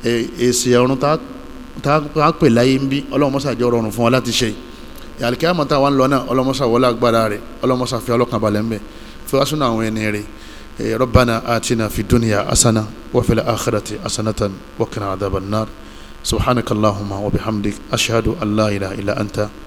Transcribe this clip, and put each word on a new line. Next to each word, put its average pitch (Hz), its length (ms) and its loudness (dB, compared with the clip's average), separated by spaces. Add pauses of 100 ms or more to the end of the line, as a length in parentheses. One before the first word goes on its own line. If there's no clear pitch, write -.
Ẹ, 117 220 0 (140)
èsì 123 340 2
ọ̀run 127 240 4
tá, 147 180 2 (680)
tá, 147 180 4 (140)
tá 156 180 4
pè 156 180 4
láyé 127 280 4
ń 135 100 0
bí, 139 240 -2
Ọlọ́run 139 200 2
má 139 60 0
ṣe 135 160 -2
jẹ́ 120 100 0
ó 120 60 4
rọrùn 113 220 0
fún 117 120 0
wa 117 60 6
láti 123 220 2
ṣe. 110 200 0 (680)
Àlìkíyámà 151 460 0
tá 151 100 2
a 135 40 4
wá 139 100 6
ń 143 60 4
lọ 131 120 6
náà, 135 200 2
Ọlọ́run 127 180 2
má 135 60 0
ṣe 135 120 0
wọlé 123 240 4
agbára 113 400 4
rẹ̀, 104 120 -4 (220)
Ọlọ́run 127 160 2
má 127 80 0
ṣe 120 140 -4
fi 123 120 -6
ọlọ́kàn 117 280 2
balẹ̀ 104 220 2
ńbẹ̀. 113 180 -4 (460)
Fi - 100 0
wá 139 100 6
sínú 151 180 -2
àwọn 113 220 2
ẹni 110 140 -2
rere. 104 240 -2 (560)
Ẹ, 110 180 0
ربنا 120 440 2 (140)
آتنا 113 320 0
في - 140 -4
الدنيا 110 480 2
حسنة 110 360 2 (280)
وفي 127 180 2
الآخرة 110 720 -2
حسنة 104 460 -2 (280)
وقنا 104 340 -4
عذاب 95 240 -2
النار. 104 320 -2 (560)
سبحانك 120 480 0
اللهم 104 400 0
وبحمدك، 104 640 -2 (180)
أشهد 113 340 0 (160)
أن 104 140 0
لا 107 120 2
إله 98 260 -4
إلا 101 260 -4
أنت 104 280 -2 (180)